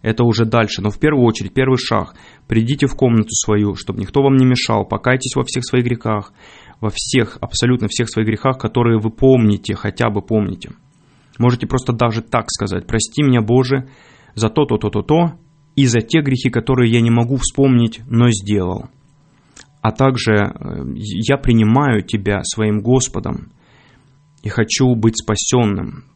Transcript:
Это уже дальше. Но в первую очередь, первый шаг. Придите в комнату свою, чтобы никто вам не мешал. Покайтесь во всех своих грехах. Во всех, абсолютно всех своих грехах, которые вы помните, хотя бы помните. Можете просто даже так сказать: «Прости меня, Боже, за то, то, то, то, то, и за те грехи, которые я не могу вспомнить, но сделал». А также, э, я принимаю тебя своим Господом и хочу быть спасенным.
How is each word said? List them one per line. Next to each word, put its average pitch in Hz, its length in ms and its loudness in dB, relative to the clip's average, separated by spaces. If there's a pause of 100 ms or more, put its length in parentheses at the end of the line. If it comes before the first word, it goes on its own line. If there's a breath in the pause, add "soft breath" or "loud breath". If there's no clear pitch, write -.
Это 113 220 0
уже 113 200 4
дальше. 110 380 0
Но 104 80 0
в - 80 -10
первую 151 260 2
очередь, 107 300 0
первый 131 240 2
шаг. - 360 -4 (340 loud breath)
Придите 117 380 0
в 127 100 -2
комнату 117 340 2
свою, 104 460 0
чтобы - 240 -8
никто 92 200 -2
вам 135 160 4
не 131 80 4
мешал. 120 400 0
Покайтесь 127 520 -2
во 127 80 -2
всех 127 200 -6
своих 127 220 0
грехах. 110 460 -4 (480 loud breath)
Во 107 120 -2
всех, - 480 -2
абсолютно 120 480 -2
всех 113 220 -4
своих 110 180 0
грехах, 127 300 -2
которые 117 400 0
вы 110 120 -2
помните, 110 640 2
хотя 107 360 -4
бы 101 100 -4
помните. 101 520 -4 (680 soft breath)
Можете 123 280 2
просто 127 280 -2
даже 117 260 0
так 113 300 -4
сказать: 92 360 -6
«Прости 113 360 -2
меня, 127 180 4
Боже, 127 480 0 (460 loud breath)
за 107 160 0
то, 151 160 0
то, 110 100 -2
то, 104 140 -2
то, 98 120 -4
то, 165 300 2 (440)
и 139 100 4
за 117 140 2
те 160 200 0
грехи, 131 300 0
которые 123 420 0
я 120 80 4
не 117 100 2
могу 117 260 2
вспомнить, 123 680 2
но 120 240 4
сделал». 98 600 -2 (880 soft breath)
А 110 120 -2
также, 131 420 0
э, 101 160 0 (440)
я 110 420 -2
принимаю 117 680 4
тебя 101 400 -4
своим 107 380 -2
Господом - 720 -2 (880 soft breath)
и 107 60 -8
хочу 123 460 0
быть 113 240 0
спасенным. 104 840 -2 (120)